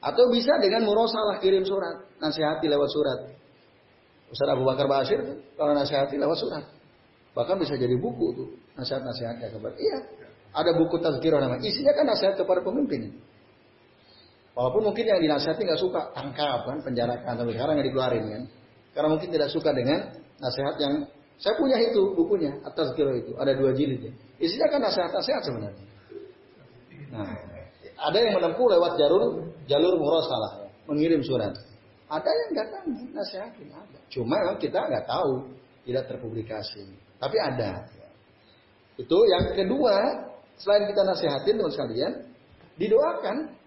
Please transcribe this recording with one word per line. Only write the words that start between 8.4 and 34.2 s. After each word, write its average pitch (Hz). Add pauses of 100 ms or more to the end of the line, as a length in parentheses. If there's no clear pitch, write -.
nasihat-nasihatnya 120
kepada, 107
iya, 403 (600)
ada 165
buku 165
tazkirah 156
namanya, 127
isinya 269
kan 294
nasihat 196
kepada 180
pemimpin. 180 (1400)
Walaupun 165
mungkin 220
yang 196
dinasihati 156
nggak 175
suka, 180 (160)
tangkap, 139
kan, 139
penjarakan, 120
sampai 117
sekarang 139
nggak 135
dikeluarin, 120
kan. 107 (520)
Karena 151
mungkin 160
tidak 147
suka 151
dengan 135 (320)
nasihat 135
yang, 147 (320)
saya -
punya 262
itu 202
bukunya, 165
At-Tazkirah 143
itu, -
ada 135
dua 131
jilid, 135
ya. - (280)
Isinya 262
kan 285
nasihat-nasihat 190
sebenarnya. 107 (1300)
Nah, 107 (640)
ada 151
yang 202
menempuh 190
lewat 170
jalur, 170 (160)
jalur 165
murosalah, 139 (160)
mengirim 156
surat. 113 (560)
Ada 156
yang 453
datang 359 (260)
nasihatin, 208
ada. -
Cuma 131 (160)